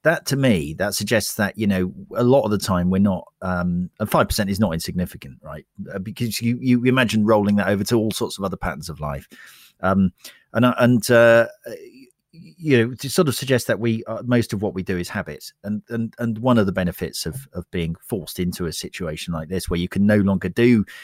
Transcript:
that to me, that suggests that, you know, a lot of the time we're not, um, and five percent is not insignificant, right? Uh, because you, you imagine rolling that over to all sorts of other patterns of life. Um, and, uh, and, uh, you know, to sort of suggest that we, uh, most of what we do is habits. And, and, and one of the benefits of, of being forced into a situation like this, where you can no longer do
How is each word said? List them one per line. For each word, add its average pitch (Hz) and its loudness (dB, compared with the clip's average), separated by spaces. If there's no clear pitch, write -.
that 156 0
to 135 -2
me, 92 2
that 98 -2
suggests 104 -2
that, 101 -2
you 107 -2
know, 95 0
a 120 0
lot 127 6
of 104 0
the 104 0
time 90 0
we're 98 2
not, - -10
um, 90 -2
and 107 -4
five 135 2
percent 101 -4
is 98 -2
not 98 0
insignificant, 87 -8
right? 73 -16
Uh, 98 -8
because 107 -6
you, 120 0
you 123 2
imagine 113 2
rolling 104 4
that 95 0
over 101 0
to 120 0
all 110 0
sorts - -6
of 98 -8
other 92 -4
patterns 82 -8
of 76 -12
life. 73 -8
Um, 95 4
and, 120 2
uh, 123 2
and, 120 4
uh, 117 8
you 156 0
know, 117 2
to 135 -8
sort 165 2
of 117 0
suggest 131 0
that 101 0
we, 113 0
uh, 110 -8
most 120 2
of 98 -4
what 98 -2
we 92 -4
do 92 -2
is 87 -6
habits. 78 -10
And, 104 -6
and, 113 -6
and 113 -2
one 120 4
of 101 6
the 87 0
benefits 87 -4
of, 80 -10
of 90 -10
being 82 -4
forced - -8
into 90 -4
a 80 -6
situation 85 -8
like 80 -8
this, 90 -6
where 87 -2
you 87 -2
can 101 0
no 104 4
longer 95 0
do 117 4